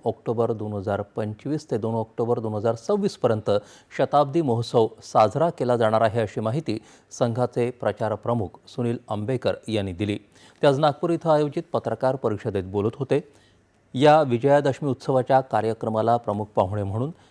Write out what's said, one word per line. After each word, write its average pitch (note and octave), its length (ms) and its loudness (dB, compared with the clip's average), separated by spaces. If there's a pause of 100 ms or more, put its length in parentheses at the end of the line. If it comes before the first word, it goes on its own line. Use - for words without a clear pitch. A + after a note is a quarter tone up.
ऑक्टोबर A#2 460 -2
दोन G#2+ 220 -8
हजार G2+ 280 -4
पंचवीस A2 680 -8
ते A#2+ 60 -2
दोन A2+ 180 -4
ऑक्टोबर A#2 440 -2
दोन A2 140 -6
हजार A2+ 220 0
सव्वीस G3+ 420 -4
पर्यंत G#2+ 340 0 (460)
शताब्दी C#3+ 440 2
महोत्सव A#2 460 2 (160)
साजरा C3 460 2
केला B2 280 0
जाणार A2 240 4
आहे, A2+ 200 2
अशी G#2+ 180 -4
माहिती A2 400 -2 (320)
संघाचे A#2+ 580 -2
प्रचार G#2+ 460 -4
प्रमुख A2+ 320 -4 (200)
सुनील A#2+ 300 -4 (120)
आंबेकर G#2+ 440 -4 (140)
यांनी G2 260 -4
दिली. G2+ 240 -4 (440)
ते D3+ 60 4
आज C3+ 120 2
नागपूर D#3 300 0
इथं E3 200 -2
आयोजित D3+ 340 0 (100)
पत्रकार A#2 420 -2
परिषदेत G#2 480 -2
बोलत G2+ 320 -2
होते. C#3 260 -2 (720)
या D3 280 6
विजयादशमी C#3 680 2
उत्सवाच्या C3 520 2
कार्यक्रमाला A2 760 0
प्रमुख G#2 280 -4
पाहुणे G#2 380 -2
म्हणून A2 280 -4 (200)